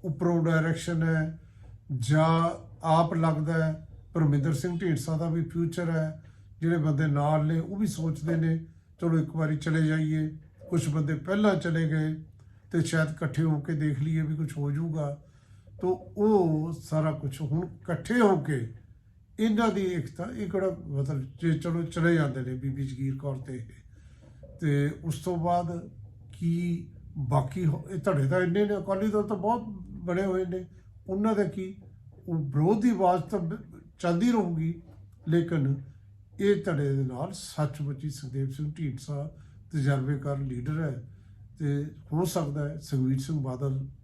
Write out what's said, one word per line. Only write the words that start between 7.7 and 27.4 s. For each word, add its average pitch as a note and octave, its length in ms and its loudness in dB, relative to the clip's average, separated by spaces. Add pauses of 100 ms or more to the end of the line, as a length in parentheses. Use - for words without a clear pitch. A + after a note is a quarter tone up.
ਵੀ G#3 100 0
ਸੋਚਦੇ D#3+ 500 -2
ਨੇ, D#3+ 280 0 (360)
"ਚਲੋ E3 180 2
ਇੱਕ - 180 -2
ਵਾਰੀ D#3 200 0
ਚਲੇ D#3 300 2
ਜਾਈਏ।" D#3 500 0 (340)
ਕੁਛ E3+ 180 2
ਬੰਦੇ D3+ 260 0
ਪਹਿਲਾਂ G3+ 400 2
ਚਲੇ E3 340 0
ਗਏ D#3 280 0 (560)
ਤੇ E3 80 4
ਸ਼ਾਇਦ D#3+ 300 2
ਇਕੱਠੇ D3+ 320 -2
ਹੋ D#3 180 2
ਕੇ E3 120 -4
ਦੇਖ D3 280 0
ਲਈਏ D#3+ 220 0
ਵੀ D3+ 140 -2
ਕੁਛ D3+ 220 -4
ਹੋ C#3+ 120 -2
ਜਾਊਗਾ। D3+ 520 -4 (580)
ਤੋ F#3 80 0 (280)
ਉਹ E3+ 560 4
ਸਾਰਾ D#3 400 -2
ਕੁਛ C#3 300 -6
ਹੁਣ D#3 240 0
ਇਕੱਠੇ G3+ 540 -2
ਹੋ G3 160 8
ਕੇ C3 380 -2 (680)
ਇਹਨਾਂ A3 280 4
ਦੀ G3 140 0
ਏਕਤਾ, F3 420 -2 (120)
ਇਹ G3+ 140 -6
ਕਿਹੜਾ F#3+ 260 0 (100)
ਮਤਲਬ C#3 380 -2 (160)
ਜੇ E3 180 2
ਚਲੋ E3+ 240 -2
ਚਲੇ E3+ 320 2
ਜਾਂਦੇ C3+ 280 0
ਨੇ B2+ 120 -6
ਬੀਬੀ C3+ 320 -4
ਜਗੀਰ C3+ 300 -4
ਕੌਰ C3+ 220 -6
ਤੇ C3 180 -10
ਇਹ, A2+ 100 -10 (920)
ਤੇ C#3+ 300 2 (140)
ਉਸ D#3+ 140 -2
ਤੋਂ F3+ 180 -2
ਬਾਅਦ F3 540 0 (420)
ਕੀ E3+ 540 0 (320)
ਬਾਕੀ C#3 480 0